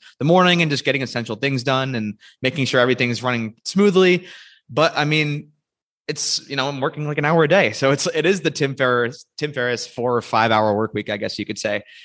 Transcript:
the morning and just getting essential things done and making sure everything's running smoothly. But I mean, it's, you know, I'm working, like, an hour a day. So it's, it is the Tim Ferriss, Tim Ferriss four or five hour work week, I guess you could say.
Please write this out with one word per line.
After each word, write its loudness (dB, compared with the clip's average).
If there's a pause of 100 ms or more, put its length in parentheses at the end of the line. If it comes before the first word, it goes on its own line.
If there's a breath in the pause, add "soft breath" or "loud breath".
(180 loud breath)
the -4
morning 4
and 0
just -2
getting 0
essential -6
things -4
done -2
and -6 (220 soft breath)
making -2
sure 2
everything's 2
running -4
smoothly. 2 (440 loud breath)
But 2
I 0
mean, -2 (580)
it's, -6
you -6
know, 0
I'm -6
working, -4
like, -6
an 0
hour 4
a 4
day. 4
So 2
it's, -2
it -2
is 2
the 0
Tim -2
Ferriss, 0 (120)
Tim -6
Ferriss -4
four -2
or 0
five 2
hour 4
work -2
week, -6
I -4
guess -6
you -6
could -8
say. -4 (220 loud breath)